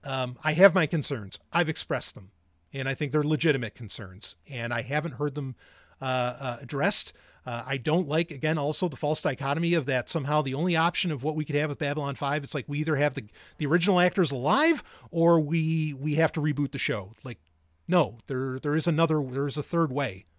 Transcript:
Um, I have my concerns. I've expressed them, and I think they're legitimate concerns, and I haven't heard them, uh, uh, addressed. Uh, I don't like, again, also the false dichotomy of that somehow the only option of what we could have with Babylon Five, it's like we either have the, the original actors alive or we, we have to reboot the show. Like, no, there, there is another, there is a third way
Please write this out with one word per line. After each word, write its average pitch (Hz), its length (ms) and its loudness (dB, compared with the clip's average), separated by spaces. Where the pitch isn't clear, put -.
Um, 131 440 -4
I 156 80 2
have 175 200 8
my 165 120 4
concerns. 127 540 -4
I've 170 160 2
expressed - 480 -4
them, 95 160 -18
and 135 160 -6
I 135 60 -2
think 135 180 -4
they're 147 100 4
legitimate 143 540 2
concerns, 98 640 -12
and 120 240 -6
I 117 80 -2
haven't 143 320 -4
heard 139 220 -4
them, 135 200 -6
uh, 139 40 -8
uh, 127 220 -6
addressed. 147 500 0
Uh, 117 220 -6
I 135 80 -2
don't 151 320 0
like, 160 240 -2
again, 156 260 -2
also 151 300 -2
the 151 80 -6
false 151 260 -2
dichotomy 147 520 0
of 143 140 0
that 127 200 -2
somehow 151 340 0
the 135 120 -4
only 165 240 0
option 170 340 0
of 135 140 -4
what 151 100 -2
we 156 80 -2
could 147 140 -2
have 147 120 0
with 143 100 -6
Babylon 143 360 -4
Five, 143 300 -2
it's 139 100 -10
like 131 140 -4
we 143 100 -4
either 151 160 0
have 143 200 2
the, 117 100 -8
the 151 80 -4
original 175 340 4
actors 180 320 4
alive 220 520 2
or 170 300 6
we, 156 520 0
we 143 220 -2
have 156 160 4
to 151 100 -4
reboot 143 300 0
the 131 60 -10
show. 104 340 -4
Like, 120 140 -12
no, 131 420 2
there, 131 300 -4
there 147 200 0
is 160 100 0
another, 160 340 2
there 135 260 -2
is 143 100 -4
a 143 60 -4
third 165 280 0
way 123 360 -4